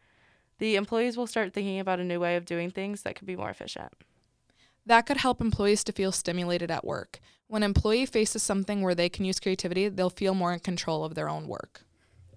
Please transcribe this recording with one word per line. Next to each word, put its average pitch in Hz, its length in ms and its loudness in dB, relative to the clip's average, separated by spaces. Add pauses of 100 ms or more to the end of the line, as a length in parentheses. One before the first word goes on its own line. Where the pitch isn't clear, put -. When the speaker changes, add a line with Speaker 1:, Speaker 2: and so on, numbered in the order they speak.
(580)
Speaker 1:
The 214 180 2
employees 226 400 0
will 240 120 -2
start 208 260 -2
thinking 196 260 -2
about 185 200 0
a 180 40 -2
new 175 160 -2
way 175 180 2
of 175 80 -4
doing 170 260 -4
things 202 320 -6
that - 120 -6
could 196 120 -18
be 185 80 -6
more 190 160 -6
efficient. - 420 -12 (920)
Speaker 2:
That 226 220 6
could 277 120 0
help 254 220 2
employees 208 440 2
to - 80 -6
feel 190 200 0
stimulated 175 600 -2
at 160 120 -4
work. - 360 -8 (280)
When 214 140 0
an 208 60 4
employee 214 400 4
faces 220 340 2
something 196 400 0
where 185 140 4
they 175 140 2
can - 160 -2
use 185 140 0
creativity, 185 480 0
they'll 190 220 0
feel 190 240 0
more 180 180 2
in 175 80 -2
control 165 460 -2
of 160 80 -6
their 151 160 -4
own 156 180 -6
work. - 340 -10 (560)